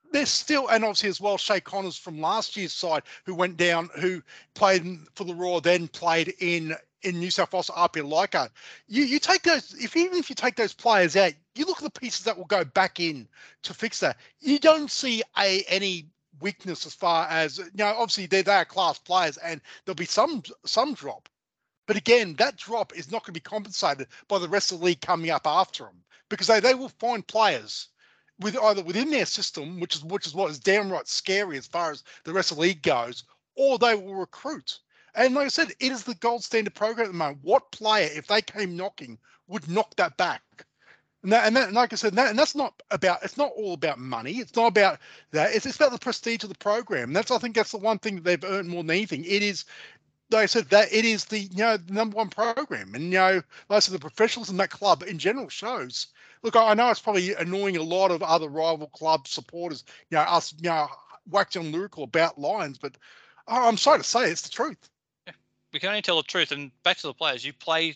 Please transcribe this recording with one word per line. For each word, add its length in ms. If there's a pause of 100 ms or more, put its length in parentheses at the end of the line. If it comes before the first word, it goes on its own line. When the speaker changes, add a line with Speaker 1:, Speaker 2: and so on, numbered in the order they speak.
(120)
Speaker 1:
there's 160
still, 400
and 160
obviously 240
as 120
well, 180
Shay 220
Connors 360
from 240
last 360
year's 160
side, 320 (200)
who 80
went 240
down, 400
who 240 (340)
played 280
in, 320
for 80
the 120
Roar, 260
then 260
played 540
in, 340 (280)
in 180
New 100
South 220
Wales, 180
R 180
P 120
L 80
Leichhardt. 420 (380)
You, 160
you 160
take 240
those, 300
if, 220
even 220
if 100
you 60
take 220
those 180
players 400
out, 180 (220)
you 100
look 140
at 60
the 160
pieces 240
that 120
will 100
go 180
back 340
in 300 (340)
to 100
fix 280
that. 160 (240)
You 180
don't 320
see 320 (160)
a, 300
any 400 (320)
weakness 460
as 80
far 340
as, 300
you 180
know, 200
obviously 300
they're, 160
they 80
are 140
class 340
players 380
and 240 (240)
there'll 100
be 120
some, 360 (240)
some 260
drop. 360 (580)
But 100
again, 420
that 180
drop 400
is 160
not 120
gonna 100
be 40
compensated 720 (180)
by 140
the 80
rest 240
of 80
the 60
league 160
coming 280
up 160
after 380
'em, 180 (260)
because 200
they, 100
they 160
will 140
find 360
players 640 (520)
with, 200
either 240
within 280
their 160
system, 540
which 140
is, 80
which 240
is 80
what 160
is 80
downright 480
scary 520
as 80
far 240
as 140 (200)
the 80
rest 180
of 60
the 60
league 180
goes, 440 (300)
or 240
they 160
will 200
recruit. 640 (360)
And 200
like 100
I 40
said, 300
it 140
is 120
the 100
gold 280
standard 320
program 340
at 40
the 60
moment. 240
What 280
player, 440
if 140
they 120
came 380
knocking, 400 (280)
would 220
knock 280
that 200
back? 260 (800)
And 100
that, 160
and 60
that, 120
and 80
like 180
I 40
said, 180
that, 160
and 80
that's 160
not 260 (100)
about, 320
it's 140
not 180
all 200
about 240
money. 340
It's 240
not 120
about 320 (320)
that. 220
It's, 120
it's 100
about 160
the 60
prestige 440
of 60
the 60
program. 560
And 60
that's, 140
I 60
think 180
that's 180
the 40
one 220
thing 160
that 100
they've 260
earned 200
more 120
than 140
anything. 300
It 160
is, 240 (640)
like 140
I 20
said, 240
that 200
it 140
is 220
the, 140
you 180
know, 180
the 160
number 240
one 140
program. 640
And, 100
you 140
know, 240 (260)
like 80
I 40
said, 140
the 40
professionalism 580
that 140
club 320
in 160
general 320
shows. 560 (360)
Look, 140
I, 140
I 40
know 140
it's 120
probably 340
annoying 420
a 60
lot 280
of 120
other 260
rival 380
club 420
supporters, 560 (240)
you 80
know, 60
us, 360
you 120
know, 180 (400)
waxing 420
lyrical 340
about 340
Lions, 400
but 180 (500)
I, 220
I'm 80
sorry 220
to 60
say, 260
it's 100
the 80
truth. 400 (380)
Speaker 2:
Yeah, 80 (360)
we 100
can 100
only 100
tell 160
the 60
truth. 280
And 200 (120)
back 140
to 120
the 40
players, 320
you 80
play 440